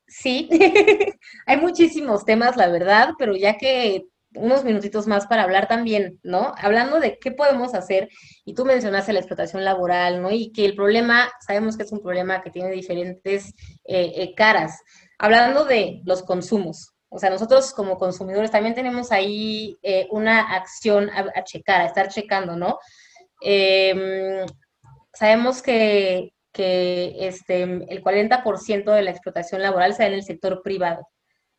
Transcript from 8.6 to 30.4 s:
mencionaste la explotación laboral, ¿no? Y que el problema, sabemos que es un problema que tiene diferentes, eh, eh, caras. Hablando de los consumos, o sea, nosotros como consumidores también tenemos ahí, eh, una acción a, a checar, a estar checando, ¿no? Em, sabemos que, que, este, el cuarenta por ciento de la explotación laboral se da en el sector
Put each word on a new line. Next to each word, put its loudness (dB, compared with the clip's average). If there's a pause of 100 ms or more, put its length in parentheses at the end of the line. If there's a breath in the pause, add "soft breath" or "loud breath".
mencionaste 0
la 0
explotación -6
laboral, 0
¿no? -2
Y -4
que -2
el 0
problema, 2 (160)
sabemos -2
que -8
es -14
un -8
problema -4
que -16
tiene -8
diferentes, -8 (300 soft breath)
eh, -2
eh, -6
caras. 0 (360 soft breath)
Hablando 4
de 0
los -2
consumos, -4 (160)
o -16
sea, 2
nosotros 4
como -4
consumidores -4
también 0
tenemos -6
ahí, -4
eh, 0
una 2
acción 0
a, -6
a -6
checar, 0
a 2
estar -2
checando, -4
¿no? -2 (640 loud breath)
Em, 0 (680)
sabemos 2
que, 0 (180)
que, -2
este, -4
el -8
cuarenta 2
por -2
ciento -2
de 4
la -2
explotación -8
laboral 2
se -2
da 2
en -4
el -8
sector -6